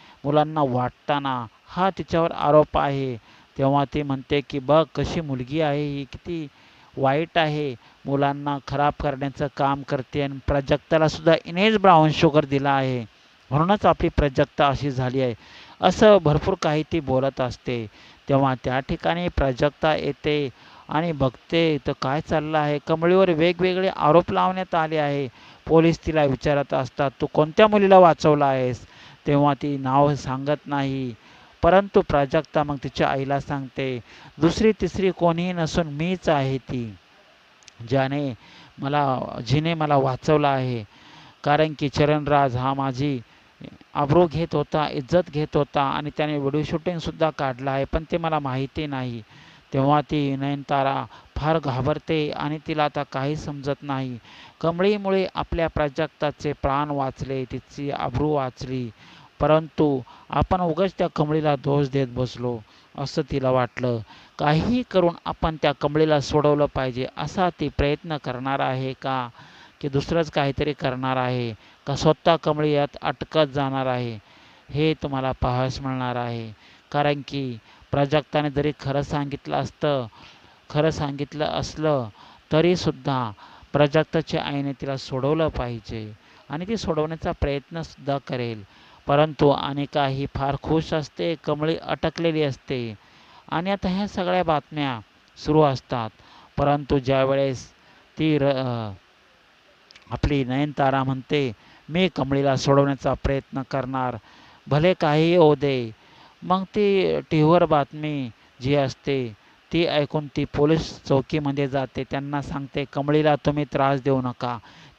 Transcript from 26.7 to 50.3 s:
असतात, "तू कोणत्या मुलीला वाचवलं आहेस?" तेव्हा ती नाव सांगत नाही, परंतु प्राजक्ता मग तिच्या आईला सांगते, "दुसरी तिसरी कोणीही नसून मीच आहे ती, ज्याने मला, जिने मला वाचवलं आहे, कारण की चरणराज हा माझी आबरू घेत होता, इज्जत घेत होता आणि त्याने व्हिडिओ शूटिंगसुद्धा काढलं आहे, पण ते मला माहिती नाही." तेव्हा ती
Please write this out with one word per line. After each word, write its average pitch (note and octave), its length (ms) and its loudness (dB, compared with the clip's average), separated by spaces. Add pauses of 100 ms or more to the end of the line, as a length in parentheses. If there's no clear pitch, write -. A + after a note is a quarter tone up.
असतात, C#3 380 -2 (100)
"तू D3+ 120 -2
कोणत्या D#3 340 4
मुलीला G3 320 8
वाचवलं D3+ 460 6
आहेस?" C3 420 0 (400)
तेव्हा C#3+ 260 4
ती C#3+ 240 -4
नाव C#3 380 2
सांगत C#3 520 -4
नाही, C3+ 480 -4 (480)
परंतु F#3+ 380 4
प्राजक्ता D3 640 0
मग D3 200 -4
तिच्या D3 240 -2
आईला C#3 320 -2
सांगते, C3+ 600 -6 (380)
"दुसरी E3+ 340 4 (100)
तिसरी F#3 300 0
कोणीही F3 420 0
नसून E3 340 -2
मीच E3+ 420 -4
आहे C3+ 280 2
ती, A#2 380 -8 (920)
ज्याने C3+ 440 0 (460)
मला, C#3 400 0 (280)
जिने D#3 260 0
मला D3+ 240 2
वाचवलं C#3+ 500 2
आहे, B2+ 360 -2 (600)
कारण D3+ 360 2
की D3 100 -2
चरणराज C#3+ 640 2
हा C3 180 0
माझी C3+ 460 -2 (760)
आबरू D3 340 4
घेत D#3 280 -4
होता, D3 340 -2
इज्जत D3+ 400 -2
घेत D3+ 280 -2
होता C#3+ 240 0
आणि D3 360 -2
त्याने D3+ 200 -2
व्हिडिओ C#3+ 260 -2
शूटिंगसुद्धा D#3+ 640 -4
काढलं C3+ 420 -4
आहे, C3+ 140 -2
पण D#3+ 260 -4
ते F3 60 0
मला D#3+ 220 -2
माहिती C3+ 460 -4
नाही." B2+ 360 -6 (520)
तेव्हा C#3+ 280 2
ती C#3 340 -2